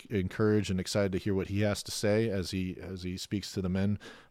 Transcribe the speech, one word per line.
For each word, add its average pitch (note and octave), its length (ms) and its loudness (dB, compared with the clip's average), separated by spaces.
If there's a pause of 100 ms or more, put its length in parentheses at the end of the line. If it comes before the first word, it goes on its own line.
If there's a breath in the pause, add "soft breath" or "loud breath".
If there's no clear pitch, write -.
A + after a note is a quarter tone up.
c-, - 200 -4
encouraged G#2+ 500 2
and F#2 100 0
excited G2 320 0
to F#2 60 0
hear G2+ 160 0
what F#2+ 140 0
he G2+ 140 0
has G2+ 200 0
to - 80 -12
say A2 400 2
as F#2+ 220 -2
he, F#2 280 -2
as F#2 220 -10
he F2+ 160 -4
speaks - 340 -4
to - 100 -4
the F#2 60 0
men G2 300 2 (320 loud breath)